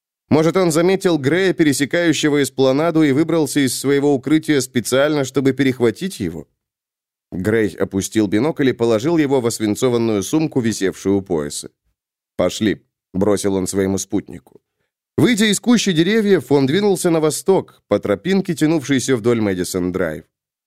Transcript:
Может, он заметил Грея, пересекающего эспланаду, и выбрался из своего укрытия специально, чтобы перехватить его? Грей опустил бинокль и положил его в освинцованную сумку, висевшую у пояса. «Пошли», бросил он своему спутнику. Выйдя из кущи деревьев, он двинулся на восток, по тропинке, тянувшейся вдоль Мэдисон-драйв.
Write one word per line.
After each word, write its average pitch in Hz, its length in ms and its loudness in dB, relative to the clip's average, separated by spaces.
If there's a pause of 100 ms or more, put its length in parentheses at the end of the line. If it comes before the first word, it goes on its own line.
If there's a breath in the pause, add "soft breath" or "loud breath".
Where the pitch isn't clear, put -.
(300)
Может, 160 260 2
он 185 160 2
заметил 175 460 0
Грея, 165 360 0
пересекающего 147 880 0
эспланаду, 139 640 0
и 143 80 4
выбрался 156 480 0
из 131 180 0
своего 139 360 2
укрытия 147 480 0
специально, 135 640 0
чтобы 135 260 0
перехватить 120 720 -2
его? 82 260 -8 (840)
Грей 101 440 -2
опустил 95 520 -2
бинокль 135 420 0
и 120 40 2
положил 120 440 0
его 139 240 0
в 117 60 0
освинцованную 113 760 0
сумку, 156 380 -2
висевшую 98 560 -2
у 98 40 -4
пояса. 76 480 -6 (680)
«Пошли», 90 460 -2 (300)
бросил 98 420 0
он 92 120 -2
своему 98 300 -2
спутнику. - 640 -10 (560)
Выйдя 214 280 2
из 202 140 0
кущи 214 320 2
деревьев, 190 600 2
он 139 160 4
двинулся 185 420 0
на 165 100 2
восток, 156 680 -2
по 104 120 0
тропинке, 180 540 -2
тянувшейся 135 640 0
вдоль 117 260 0
Мэдисон-драйв. 90 840 -2 (440)